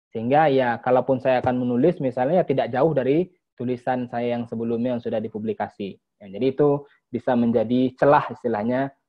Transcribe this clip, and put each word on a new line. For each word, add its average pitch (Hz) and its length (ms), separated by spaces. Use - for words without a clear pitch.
sehingga 131 320
ya, 127 320
kalaupun 127 400
saya 127 240
akan 127 160
menulis, 123 400
misalnya 135 420
ya 156 60
tidak 131 240
jauh 143 240
dari 139 320
tulisan 123 480
saya 120 320
yang 117 80
sebelumnya 117 480
yang 117 80
sudah 113 160
dipublikasi. 104 800
Ya, 104 80
jadi 127 240
itu 143 320
bisa 123 240
menjadi 120 640
celah 143 320
istilahnya 120 640